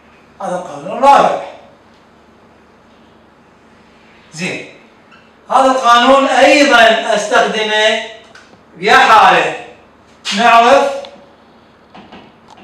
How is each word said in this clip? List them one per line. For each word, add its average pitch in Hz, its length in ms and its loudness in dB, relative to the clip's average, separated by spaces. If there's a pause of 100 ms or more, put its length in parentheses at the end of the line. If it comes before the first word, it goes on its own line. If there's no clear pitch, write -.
(420)
هذا 180 140 -8
القانون - 420 -12
الرابع. 269 420 2 (3000)
زين. 165 360 -12 (840)
هذا 262 200 0
القانون 254 560 2
أيضا 240 880 2
أستخدمه 214 880 -2 (760)
بيا 214 200 0
حالة. 226 580 2 (800)
نعرف 233 540 2 (1700)